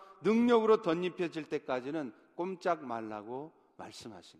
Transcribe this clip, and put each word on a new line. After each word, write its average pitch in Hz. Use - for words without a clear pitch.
능력으로 220
덧입혀질 165
때까지는 139
꼼짝 175
말라고 113
말씀하신 90